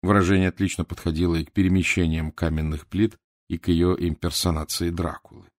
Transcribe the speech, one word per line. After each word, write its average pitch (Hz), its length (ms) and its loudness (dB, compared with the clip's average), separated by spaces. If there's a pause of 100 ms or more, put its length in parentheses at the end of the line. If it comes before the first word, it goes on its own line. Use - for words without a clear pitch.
Выражение 95 480 4
отлично 90 360 -4
подходило 82 500 -2
и 82 100 -2
к - 60 -20
перемещениям 87 800 0
каменных 78 560 -4
плит, 107 300 -2 (320)
и 85 80 -6
к - 100 -6
её 87 300 2
имперсонации 85 920 -2
Дракулы. 85 680 -8